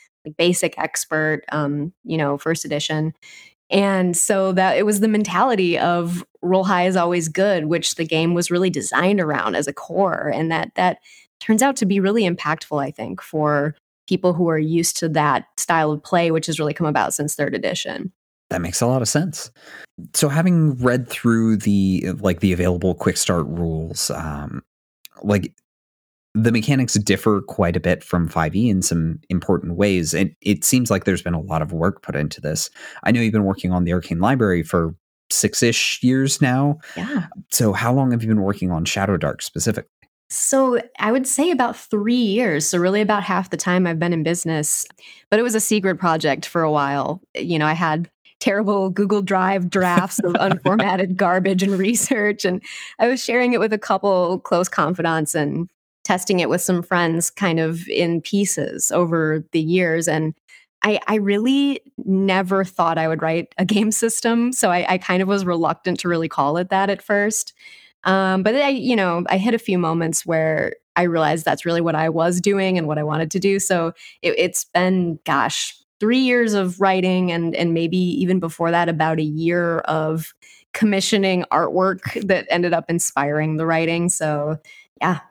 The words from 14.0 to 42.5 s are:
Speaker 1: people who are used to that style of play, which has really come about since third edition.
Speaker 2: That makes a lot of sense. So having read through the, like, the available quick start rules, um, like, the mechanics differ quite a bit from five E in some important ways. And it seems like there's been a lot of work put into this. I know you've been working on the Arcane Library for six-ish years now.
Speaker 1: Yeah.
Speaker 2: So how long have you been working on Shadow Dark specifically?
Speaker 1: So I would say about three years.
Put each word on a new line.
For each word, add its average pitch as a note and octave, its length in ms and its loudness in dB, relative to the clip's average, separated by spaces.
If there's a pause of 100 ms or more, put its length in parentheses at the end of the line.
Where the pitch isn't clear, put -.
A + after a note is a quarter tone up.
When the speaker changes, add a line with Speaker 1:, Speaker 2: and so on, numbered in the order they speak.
Speaker 1:
people F3+ 280 0
who E3+ 160 0
are D#3+ 80 0
used E3 400 0
to E3 100 -2
that D3 380 0 (100)
style D#3+ 360 0
of - 120 -6
play, E3+ 260 2
which D#3+ 140 0
has D3+ 140 -4
really D3+ 160 -2
come D#3 120 -2
about C3 280 0
since D3 200 -4
third C#3+ 200 -2
edition. - 580 -6 (380)
Speaker 2:
That F#2 120 -4
makes F2 180 -4
a A#2+ 60 2
lot B2+ 160 2
of A2 60 -2
sense. D#3 420 -4 (640)
So D3 160 2
having D#3+ 460 4
read B2 300 2
through A2+ 520 2
the, F#2+ 640 2
like, F#2 200 0
the F#2 140 4
available F2+ 400 0
quick - 240 -2
start E2+ 280 0
rules, D#2+ 640 -4
um, D2 520 -8 (600)
like, G#2 320 0 (800)
the A2 160 2
mechanics B2+ 440 2
differ G#2 480 2
quite F2 340 0
a E2+ 40 -4
bit - 220 0
from F2 240 0
five D#2+ 300 -2
E A#2 140 2
in F#2+ 100 2
some E2 480 -2
important F2 460 -2
ways. F#2 400 0
And F2+ 260 0
it - 240 0
seems B2 260 2
like G2 140 0
there's F2+ 160 0
been E2+ 140 -4
a D#2 80 -2
lot E2 180 -2
of D#2 140 -4
work E2+ 260 0
put - 160 -8
into D2+ 240 -4
this. D#2 300 -4 (340)
I G#2 60 2
know A#2+ 100 2
you've A2 140 2
been G#2 100 2
working F#2+ 260 -2
on F2+ 140 2
the E2+ 80 0
Arcane E2+ 280 -2
Library G#2 420 2
for E2 320 0 (360)
six-ish - 720 0
years C3 380 2
now. C#3+ 380 2 (180)
Speaker 1:
Yeah. G#3 300 -6 (240)
Speaker 2:
So G#2+ 240 2
how A2+ 180 0
long C3 200 2
have A#2 100 0
you A2 60 -2
been G#2+ 120 2
working F#2+ 300 -2
on E2 160 -2
Shadow G2 320 0
Dark D2+ 240 -4
specifically? - 480 -4 (400)
Speaker 1:
So C4 500 0 (180)
I G#3+ 140 0
would C4 140 2
say D#4+ 240 0
about B3 260 0
three A3 380 -2
years. G3+ 520 2